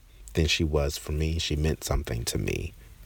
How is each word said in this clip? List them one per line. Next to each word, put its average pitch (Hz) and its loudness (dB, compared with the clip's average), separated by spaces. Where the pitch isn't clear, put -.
than 80 4
she - 2
was 73 2
for - -8
me. 80 0
She - 0
meant 76 2
something 60 0
to - -2
me, 50 -2